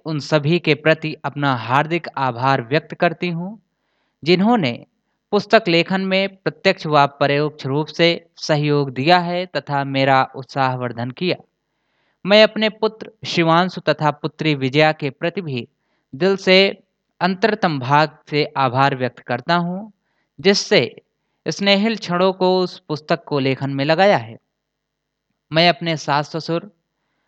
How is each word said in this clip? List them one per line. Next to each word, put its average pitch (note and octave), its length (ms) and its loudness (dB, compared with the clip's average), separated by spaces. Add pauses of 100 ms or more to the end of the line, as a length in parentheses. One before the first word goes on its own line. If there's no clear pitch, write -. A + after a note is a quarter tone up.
उन D#3 140 -4
सभी D#3 400 0
के D#3 160 0
प्रति D#3 500 -2
अपना C#3+ 300 -2
हार्दिक C#3+ 640 -2
आभार C3 460 -2
व्यक्त D3+ 320 -4
करती F3 340 -2
हूं, F3+ 380 -10 (580)
जिन्होंने F3+ 600 2 (440)
पुस्तक G#3 380 2
लेखन E3+ 320 0
में F#3+ 360 -2
प्रत्यक्ष F3+ 500 -2
व D3 200 4
परोक्ष C#3+ 600 -2
रूप D3 200 -2
से E3+ 400 0 (100)
सहयोग D3 540 0
दिया C#3+ 280 4
है F3 280 -4
तथा C#3 380 -6
मेरा C3+ 520 2
उत्साहवर्धन B2+ 760 -4
किया। F3 260 -4 (920)
मैं G#3 160 6
अपने G#3+ 260 2
पुत्र G#3+ 420 -6 (160)
शिवांशु E3+ 540 2
तथा D3+ 300 0
पुत्री D3+ 440 -4
विजया C#3 380 2
के D3+ 180 -6
प्रति E3+ 300 -6
भी C3+ 280 -8 (460)
दिल F#3 220 0
से F#3+ 460 4 (380)
अंतरतम F#3+ 580 0
भाग D3 400 0 (120)
से D3 260 -2
आभार C3+ 400 0
व्यक्त B2 220 -6
करता B2+ 360 -4
हूं, F3+ 420 -6 (440)
जिससे F#3+ 640 0 (460)
स्नेहिल G3+ 480 0
क्षणों F#3 360 -2
को F#3 280 0
उस F3+ 180 -4
पुस्तक D3+ 460 -6
को D3 140 -2
लेखन C3+ 320 -2
में C#3 140 -4
लगाया E3+ 320 4
है। A2+ 220 -8 (1120)
मैं E3 160 4
अपने E3 280 -2
सास D3 400 -2
ससुर, E3+ 400 -6 (520)